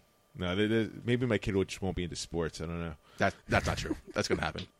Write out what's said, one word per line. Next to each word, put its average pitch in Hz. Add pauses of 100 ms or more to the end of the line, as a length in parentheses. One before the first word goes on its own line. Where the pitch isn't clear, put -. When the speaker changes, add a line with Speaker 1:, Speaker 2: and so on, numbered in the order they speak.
(380)
Speaker 1:
no. 90
They, 107
they, 110 (160)
maybe 120
my 110
kid 101
will, 95
just -
won't 92
be 90
into 80
sports. -
I 82
don't 85
know. 82 (240)
Speaker 2:
That, 98 (140)
that's 110
not -
true. - (180)
That's -
gonna -
happen. 85 (140)